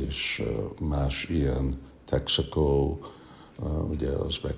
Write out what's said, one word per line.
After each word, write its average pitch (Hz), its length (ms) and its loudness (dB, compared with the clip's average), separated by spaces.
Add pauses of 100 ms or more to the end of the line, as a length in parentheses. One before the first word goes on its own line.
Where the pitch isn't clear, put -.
és, - 380 -4
eh, 58 100 -2 (240)
más 71 440 0
ilyen, 67 540 2 (260)
Texaco, 71 960 2 (640)
eh, 78 280 0
ugye 78 180 -2
az 78 340 -2
meg 71 140 -4